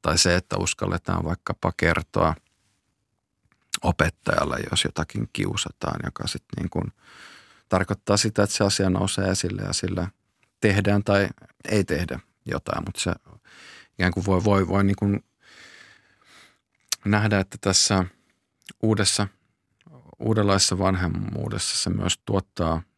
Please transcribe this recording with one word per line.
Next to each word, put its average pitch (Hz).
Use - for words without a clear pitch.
Tai 80
se, 87
että 92
uskalletaan 90
vaikkapa 87
kertoa 85
opettajalle, -
jos -
jotakin -
kiusataan, -
joka -
sit -
niin -
kuin -
tarkoittaa 95
sitä, 104
että 104
se -
asia 98
nousee 95
esille 95
ja 95
sillä 92
tehdään 101
tai 101
ei 104
tehdä 76
jotain, -
mut 95
se -
ikään 90
kuin 95
voi, 95
voi, 98
voi 98
niin 98
kuin 101
nähdä, 104
että -
tässä 95
uudessa, 104
uudenlaisessa 101
vanhemmuudessa 92
se -
myös 95
tuottaa 85